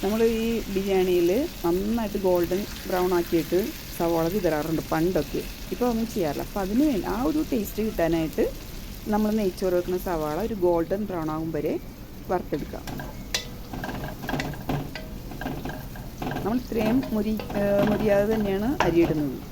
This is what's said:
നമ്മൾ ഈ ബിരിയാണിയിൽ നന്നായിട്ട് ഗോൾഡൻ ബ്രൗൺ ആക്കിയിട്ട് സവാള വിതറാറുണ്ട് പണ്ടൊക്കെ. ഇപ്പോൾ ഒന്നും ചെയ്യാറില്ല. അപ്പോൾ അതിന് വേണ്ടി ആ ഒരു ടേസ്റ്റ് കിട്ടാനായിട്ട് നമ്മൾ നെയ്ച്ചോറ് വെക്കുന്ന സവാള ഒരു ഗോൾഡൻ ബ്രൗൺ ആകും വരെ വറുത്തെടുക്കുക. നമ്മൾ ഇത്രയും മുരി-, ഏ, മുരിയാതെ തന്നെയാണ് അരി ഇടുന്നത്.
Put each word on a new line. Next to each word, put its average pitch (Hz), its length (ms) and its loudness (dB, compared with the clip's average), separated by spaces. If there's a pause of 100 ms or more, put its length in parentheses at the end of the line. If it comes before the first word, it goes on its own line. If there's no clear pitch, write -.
നമ്മൾ 220 200 4
ഈ 226 380 2 (120)
ബിരിയാണിയിൽ 190 720 4 (180)
നന്നായിട്ട് 208 640 2
ഗോൾഡൻ 180 380 2 (240)
ബ്രൗൺ 185 240 2
ആക്കിയിട്ട് 170 460 2 (380)
സവാള 165 380 2
വിതറാറുണ്ട് 160 460 2 (100)
പണ്ടൊക്കെ. 160 520 0 (280)
ഇപ്പോൾ 240 180 0
ഒന്നും 226 240 0
ചെയ്യാറില്ല. 143 340 0
അപ്പോൾ - 120 -6
അതിന് 208 300 2
വേണ്ടി 185 180 0
ആ 214 220 -2
ഒരു 311 220 0
ടേസ്റ്റ് 208 320 -2
കിട്ടാനായിട്ട് 165 640 2 (600)
നമ്മൾ 214 240 2
നെയ്ച്ചോറ് 190 420 0
വെക്കുന്ന 180 240 2
സവാള 156 400 -2 (100)
ഒരു 233 60 -4
ഗോൾഡൻ 175 560 2
ബ്രൗൺ 165 260 -4
ആകും 160 160 -4
വരെ 160 280 -2 (500)
വറുത്തെടുക്കുക. - 520 -4 (3500)
നമ്മൾ 226 140 0
ഇത്രയും 226 460 2 (100)
മുരി-, 214 340 0 (120)
ഏ, 202 40 2 (260)
മുരിയാതെ 208 460 4
തന്നെയാണ് 208 340 0 (120)
അരി 170 240 6
ഇടുന്നത്. 147 340 0 (120)